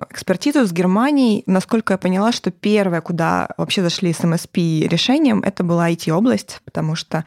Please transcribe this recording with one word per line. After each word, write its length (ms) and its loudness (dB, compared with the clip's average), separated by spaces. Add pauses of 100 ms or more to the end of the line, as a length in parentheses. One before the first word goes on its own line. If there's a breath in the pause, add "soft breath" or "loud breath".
экспертизу 560 0
с 60 -2
Германией, 760 2
насколько 480 0
я 40 0
поняла, 340 0
что 200 -6
первое, 500 0
куда 560 -2
вообще 240 -2
зашли 320 0
с 100 -4
М 120 2
С 100 -6
П 420 0
решением, 540 2
это 220 -4
была 220 2
I 100 0
T-область, 680 -2
потому 300 -6
что, 340 -6